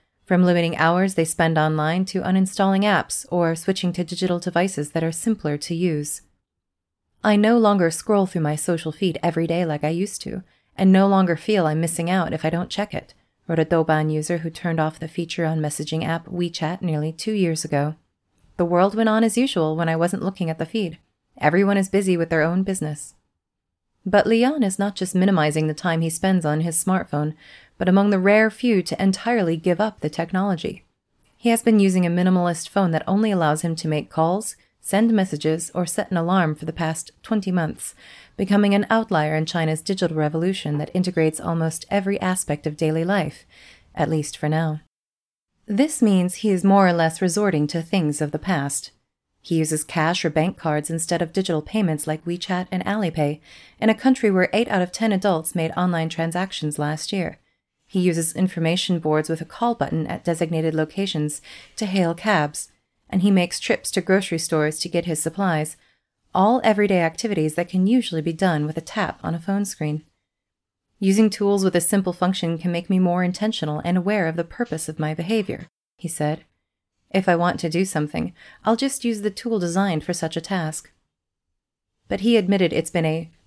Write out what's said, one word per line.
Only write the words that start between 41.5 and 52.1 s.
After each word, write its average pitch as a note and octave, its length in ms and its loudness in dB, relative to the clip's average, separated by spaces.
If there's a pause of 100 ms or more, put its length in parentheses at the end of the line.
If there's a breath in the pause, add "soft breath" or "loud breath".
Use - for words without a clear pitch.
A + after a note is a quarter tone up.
every G3 300 0
aspect F#3 460 -4
of D3+ 120 -4
daily D#3+ 260 0
life, F3+ 400 -2 (500 soft breath)
at D3+ 140 0
least D#3 300 -4
for D3+ 100 -4
now. D#3 320 -2 (880)
This C4 340 0
means F#3 360 4
he G#3+ 140 0
is F#3 140 2
more G3 240 6
or F3 60 4
less E3 260 0
resorting F3+ 480 2
to E3 140 -4
things D#3+ 400 -2
of D3 100 -2
the D3 60 -6
past. C#3+ 520 -4 (500)
He - 140 -4
uses D#3 300 -2
cash E3+ 400 -2
or D#3+ 60 0
bank D#3+ 280 0
cards D3+ 320 -2
instead E3 320 -2
of E3 100 -4
digital F3 300 -2
payments E3 460 -2
like D#3 160 -6